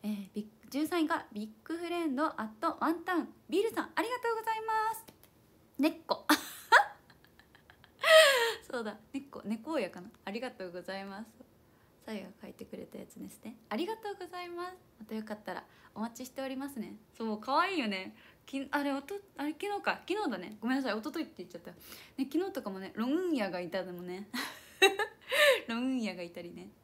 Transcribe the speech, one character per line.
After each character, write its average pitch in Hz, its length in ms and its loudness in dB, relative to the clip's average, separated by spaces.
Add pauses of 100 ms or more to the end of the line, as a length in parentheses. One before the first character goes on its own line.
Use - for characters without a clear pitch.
え 208 60 -4
ー、 202 260 -4
ビ 214 80 -4
ッ - 20 -8
グ、 - 60 -16 (200)
十 302 160 0
三 330 180 4
位 294 40 2
が - 240 0
ビ 214 140 -6
ッ 214 40 -14 (160)
グ 330 100 -4
フ 339 120 -4
レ 339 160 0
ン 285 100 2
ド 302 120 2
ア - 180 -4
ッ 220 40 -6 (120)
ト 330 180 0
ワ 262 120 2
ン 339 140 -2
タ 359 140 2
ン - 140 -2 (160)
ビ 320 120 4
ー 440 40 4
ル 453 60 2
さ 440 120 -2
ん、 339 120 -8
あ - 80 2
り 453 80 0
が 494 80 -2
と 466 140 0
う 453 40 0
ご 440 80 -6
ざ 440 100 0
い 440 60 -4
ま 440 340 0
す。 - 120 -12 (720)
猫。 - 500 0
<laughs> - 2500 4
そ 247 100 -4
う 220 40 -6
だ、 214 140 -8 (140)
猫、 - 320 -10
猫 226 280 -4
親 214 180 0
か 180 120 -14
な。 - 80 -16 (160)
あ 196 40 -6
り 226 100 -4
が 247 100 -6
と 185 180 -10
う 170 40 -12
ご 175 100 -10
ざ 190 160 -8
い 196 60 -8
ま 196 200 -10
す。 - 60 -18 (760)
さ 220 80 -8
や 190 120 -8
が 185 40 -14 (140)
書 196 60 -14
い - 40 -16
て - 140 -14
く - 100 -12
れ - 80 -10
た - 140 -14
や - 80 -12
つ - 80 -20
で - 160 -12
す - 120 -20
ね。 220 140 -12 (140)
あ 214 60 -2
り 330 100 0
が 440 100 -4
と 415 160 -8
う 392 40 -8
ご 359 100 -12
ざ 359 160 -10
い 349 80 -10
ま 349 200 -6
す。 370 60 -16 (220)
ま 214 80 -18
た 220 80 -8
よ 220 80 -4
か 214 120 -8
っ 214 80 -14
た 180 120 -8
ら - 100 -8 (300)
お 208 60 -8
待 233 140 -4
ち 262 120 -10
し - 40 -14
て 269 120 -8
お 269 60 -4
り 269 60 -4
ま 277 140 -6
す 269 100 -8
ね。 208 180 -8 (200)
そ 226 160 -2
う、 214 80 -4
可 269 180 2
愛 370 180 4
い - 20 2
よ 226 100 2
ね。 196 260 -4 (300)
き-、 269 160 -6 (100)
あ 285 120 2
れ、 277 100 2
お 269 80 -2
と-、 330 140 -10 (240)
あ 277 60 -4
れ、 302 80 -2
昨 403 220 -4
日 392 60 -4
か。 190 260 -2
昨 415 160 0
日 330 80 0
だ 196 60 -4
ね。 214 240 -10
ご 226 80 -4
め 262 60 2
ん 269 40 2
な 277 40 0
さ 254 120 -2
い、 214 40 -2
一 220 60 -8
昨 311 140 -4
日 311 60 -2
っ - 40 -10
て - 100 -20
言 175 80 -12
っ - 20 -20
ち - 60 -20
ゃ 175 40 -10
っ - 40 -14
た。 - 80 -16
ね、 175 80 -20 (520)
昨 339 140 2
日 392 80 -4
と 269 100 -6
か 202 60 -6
も 190 100 -6
ね、 190 160 -10
ロ 226 120 -2
ン 330 280 2
ヤ 202 160 0
が 180 100 -4
い 175 100 -6
た 185 140 -2
で 180 80 -8
も 175 100 -8
ね。 185 260 -8 (520)
<laughs> 466 880 6
ロ 233 100 -2
ン 254 240 0
ヤ 190 120 -2
が 180 80 -8
い 175 80 -8
た 175 120 -12
り 175 100 -12
ね。 180 180 -16 (120)